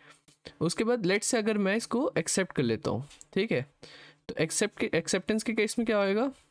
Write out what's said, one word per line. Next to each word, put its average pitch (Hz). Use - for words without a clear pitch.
उसके 175
बाद 226
let's 202
say -
अगर 220
मैं 196
इसको 233
एक्सेप्ट 180
कर -
लेता 113
हूँ, 120
ठीक 202
है, 135
तो -
एक्सेप्ट 185
के, 226
एक्सेप्टेंस 202
के 233
केस 214
में 226
क्या 220
होएगा? 202